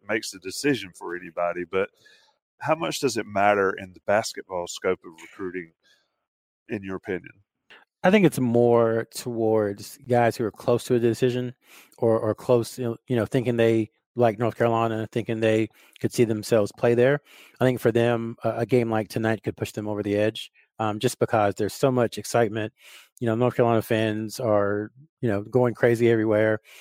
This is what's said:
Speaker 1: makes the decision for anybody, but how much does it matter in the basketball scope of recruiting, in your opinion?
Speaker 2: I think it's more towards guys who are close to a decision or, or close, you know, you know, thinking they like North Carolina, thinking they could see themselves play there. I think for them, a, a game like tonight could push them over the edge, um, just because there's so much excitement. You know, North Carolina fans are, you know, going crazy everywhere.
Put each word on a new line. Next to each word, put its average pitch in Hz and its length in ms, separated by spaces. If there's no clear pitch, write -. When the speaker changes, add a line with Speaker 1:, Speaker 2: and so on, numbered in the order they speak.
Speaker 1:
makes 107 240
the 95 80
decision 98 560
for 87 200
anybody, 87 540
but 95 200
how 151 160
much 160 240
does 120 180
it 104 80
matter 101 460
in 92 220
the 87 120
basketball 95 640
scope 95 360
of 85 160
recruiting, 87 520
in 104 140
your 95 140
opinion? 90 340
Speaker 2:
I 185 80
think 208 120
it's 151 160
more 117 760
towards 110 800
guys 120 300
who 120 80
are 98 60
close - 320
to - 100
a 120 60
decision 123 560
or, 113 220
or 107 160
close, 120 420
you 127 80
know, 117 120
you 127 80
know, 110 100
thinking 120 320
they 113 320
like 117 220
North 113 200
Carolina, 113 540
thinking 113 280
they 110 300
could - 140
see 120 120
themselves 107 520
play 120 160
there. 127 280
I - 40
think 127 160
for 120 120
them, 117 520
a, 113 140
a 120 80
game 117 260
like 110 160
tonight 110 340
could - 160
push - 140
them 104 160
over 104 160
the 101 140
edge, 107 340
um, 107 200
just 120 180
because 107 380
there's 101 180
so 139 180
much 123 260
excitement. 110 560
You 120 80
know, 113 80
North 120 200
Carolina 117 280
fans 110 560
are, 104 520
you 123 80
know, 101 140
going 117 320
crazy 117 340
everywhere. 110 500